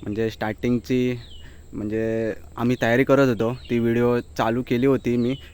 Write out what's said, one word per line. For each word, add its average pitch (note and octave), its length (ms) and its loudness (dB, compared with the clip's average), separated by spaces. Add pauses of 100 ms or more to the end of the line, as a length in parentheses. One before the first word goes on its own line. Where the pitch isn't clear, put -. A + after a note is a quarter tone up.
म्हणजे G#2+ 260 -2
स्टार्टिंगची, B2 880 -2 (540)
म्हणजे A2 600 -2 (240)
आम्ही A#2+ 240 0
तयारी A#2+ 220 4
करत C3+ 240 6
होतो, A#2 300 0 (120)
ती A#2+ 100 2
व्हिडिओ A#2+ 400 2
चालू A#2 480 -2
केली B2 180 0
होती B2+ 320 2
मी B2 180 0 (180)